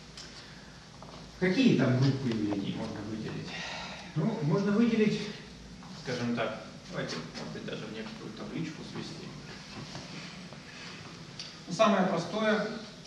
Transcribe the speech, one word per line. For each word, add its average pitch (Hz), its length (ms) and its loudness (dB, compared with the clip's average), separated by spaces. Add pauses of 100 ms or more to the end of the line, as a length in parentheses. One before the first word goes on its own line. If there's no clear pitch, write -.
(1400)
Какие 185 380 8
там 123 220 6
группы 131 300 4
явлений 101 480 0
можно 107 220 -4 (100)
выделить? - 380 -4 (680)
Ну, 214 280 2
можно 202 280 4
выделить, 214 500 6 (840)
скажем 120 320 0
так, - 300 -2 (240)
давайте, 123 260 -4 (220)
может - 160 -6
быть, - 120 -8
даже - 200 -6
в 107 80 -8
некоторую - 400 -8
табличку - 480 -4 (100)
свести. - 360 -8 (2500)
Ну, 180 60 -4
самое 202 340 8
простое, 208 600 2 (400)